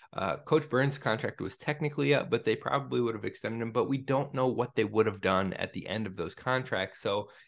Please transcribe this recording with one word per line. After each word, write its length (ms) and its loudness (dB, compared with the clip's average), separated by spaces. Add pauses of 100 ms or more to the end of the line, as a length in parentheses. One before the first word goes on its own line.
(140)
Uh, 240 -2
Coach 320 0
Burns' 300 2
contract 420 -2
was 160 -6
technically 560 0
up, 160 2
but 140 2
they 120 2
probably 460 0
would 140 0
have 100 -8
extended 360 -6
him, 100 -4
but 180 2
we 80 0
don't 360 0
know 140 2
what 280 0
they 80 4
would 240 4
have 140 -2
done 320 4
at 200 -6
the 140 -8
end 180 -4
of 120 -8
those 180 -4
contracts, 640 -2
so 300 -2 (180)